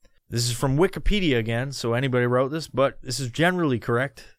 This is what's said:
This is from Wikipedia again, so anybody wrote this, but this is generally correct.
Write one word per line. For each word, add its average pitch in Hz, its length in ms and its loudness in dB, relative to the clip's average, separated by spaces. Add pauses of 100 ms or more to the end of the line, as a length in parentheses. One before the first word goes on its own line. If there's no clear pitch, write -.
(280)
This 117 160 -2
is 120 80 -2
from 135 240 0
Wikipedia 180 640 2
again, 117 340 -2
so 117 220 -2
anybody 123 320 2
wrote 127 240 2
this, 151 180 -8
but 131 340 0
this 127 160 -6
is 127 120 -6
generally 160 480 2
correct. - 600 -4